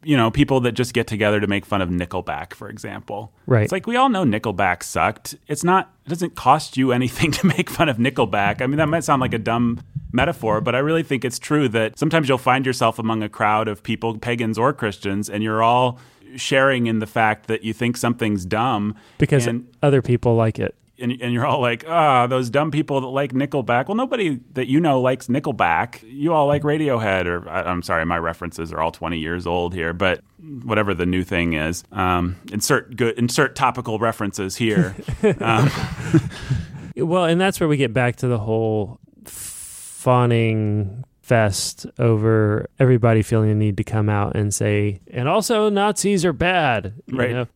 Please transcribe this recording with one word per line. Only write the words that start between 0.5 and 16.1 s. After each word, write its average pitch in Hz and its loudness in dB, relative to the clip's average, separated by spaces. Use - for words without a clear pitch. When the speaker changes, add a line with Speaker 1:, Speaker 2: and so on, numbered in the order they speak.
Speaker 1:
that 120 0
just 117 -2
get 117 0
together 107 2
to 104 0
make 101 -2
fun 98 0
of 87 -4
Nickelback, 87 -6
for 107 -16
example. 107 -12
Speaker 2:
Right. 117 4
Speaker 1:
It's - 0
like, 190 -4
we 233 -2
all 262 4
know 190 2
Nickelback 101 0
sucked. - -2
It's 147 -6
not, 180 2
it - -8
doesn't 170 -6
cost - 2
you 131 2
anything 127 0
<laughs> - -2
to - 2
make 180 2
fun - 0
of 127 0
Nickelback. 104 0
I - -2
mean, 139 -2
that 156 2
might 165 0
sound 139 2
like 127 -2
a - 0
dumb 117 0
metaphor, 117 0
but 120 0
I 127 2
really 160 0
think 135 -4
it's 123 -4
true 151 0
that 110 0
sometimes 160 2
you'll 131 2
find 131 2
yourself 123 0
among 113 -2
a 104 -4
crowd 107 0
of 104 -6
people, 113 -4
pagans 117 -2
or 123 2
Christians, 101 -4
and 104 -4
you're 110 0
all 123 2